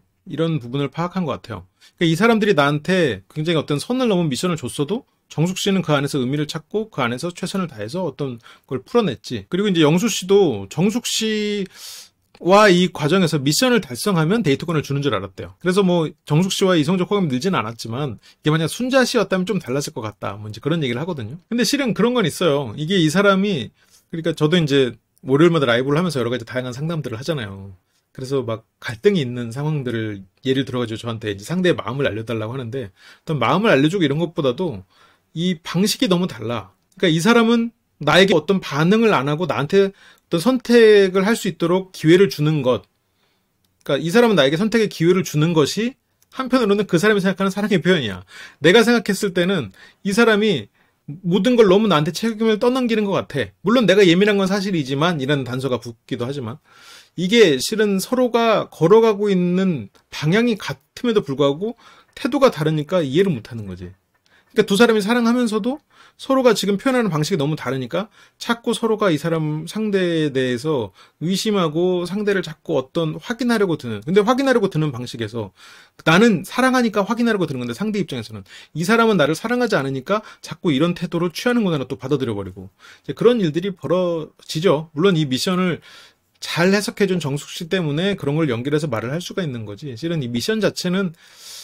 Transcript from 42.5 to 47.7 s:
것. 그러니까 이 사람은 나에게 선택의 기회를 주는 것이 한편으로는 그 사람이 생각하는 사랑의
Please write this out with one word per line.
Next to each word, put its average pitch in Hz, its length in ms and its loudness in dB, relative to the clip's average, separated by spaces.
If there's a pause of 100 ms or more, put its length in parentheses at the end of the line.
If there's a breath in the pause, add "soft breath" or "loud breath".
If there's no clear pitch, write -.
것. 120 220 0 (1000)
그러니까 139 220 -2
이 - 20 -2
사람은 220 260 4
나에게 143 220 4
선택의 220 320 0
기회를 180 340 2
주는 151 300 0
것이 190 420 0 (380)
한편으로는 226 540 0
그 185 100 0
사람이 202 240 2
생각하는 190 300 -2
사랑의 202 320 -2